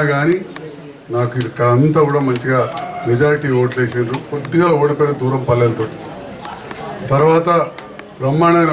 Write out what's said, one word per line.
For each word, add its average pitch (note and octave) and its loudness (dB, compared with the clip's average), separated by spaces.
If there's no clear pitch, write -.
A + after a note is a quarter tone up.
కానీ D#3+ 2
నాకు A#2+ 0
ఇక్కడ A#2+ -2
అంతా D3+ 4
కూడా C#3+ 0
మంచిగా B2+ 0
మెజారిటీ D3 2
ఓట్లు B2 0
వేసిండ్రు. A#2+ -2
కొద్దిగా E3+ 0
ఓడిపోయిన D3 2
దూరం C3 0
పల్లెలతో. A#2+ 2
తర్వాత D#3+ 4
బ్రహ్మాండమైన E3 2